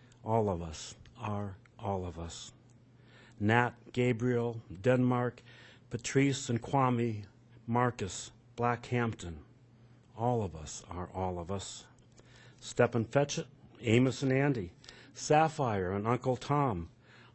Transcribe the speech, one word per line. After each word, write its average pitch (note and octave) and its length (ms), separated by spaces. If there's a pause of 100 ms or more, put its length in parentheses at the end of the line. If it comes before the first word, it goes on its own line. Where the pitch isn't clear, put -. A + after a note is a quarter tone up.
(240)
All A2 240
of E2+ 140
us E2 320 (260)
are G#2 360 (240)
all G2 260
of E2+ 140
us. - 320 (880)
Nat, A#2 320 (200)
Gabriel, A#2+ 680 (220)
Denmark, B2 600 (480)
Patrice C3+ 580
and A#2 140
Kwame, A#2+ 600 (420)
Marcus, A#2 640 (240)
Blackhampton. A#2 800 (800)
All A#2 260
of D#2+ 140
us D#2 340
are F2+ 240
all F#2 240
of E2+ 120
us. - 340 (760)
Stephen A#2 440
Fetchit, D3 420 (360)
Amos B2 400
and C3+ 100
Andy, C3 400 (420)
Sapphire C3 800
and G2+ 160
Uncle B2 280
Tom. B2+ 520 (460)